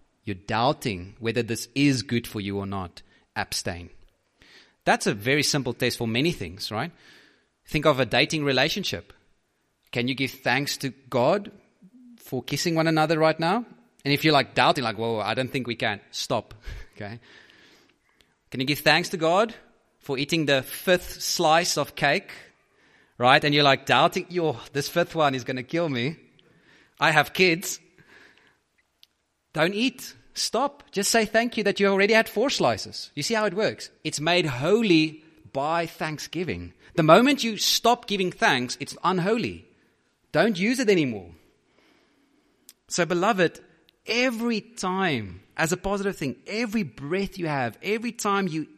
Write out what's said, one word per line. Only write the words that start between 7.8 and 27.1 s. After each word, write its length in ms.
of 160
a 40
dating 380
relationship. 720
Can 160
you 60
give 160
thanks 460
to 120
God 400
for 260
kissing 320
one 120
another 300
right 220
now? 260
And 100
if 120
you're, 80
like, 220
doubting, 280
like, 140
"Whoa, 220
I 140
don't 160
think 160
we 100
can," 260
stop, 420
<laughs> 200
okay? 260
Can 80
you 60
give 140
thanks 300
to 80
God 380
for 180
eating 280
the 180
fifth 580
slice 560
of 180
cake, 360
right? 260
And 100
you're, 120
like, 200
doubting, 440
"Yo, 280
this 160
fifth 260
one 220
is 80
gonna 180
kill 280
me. 260
I 120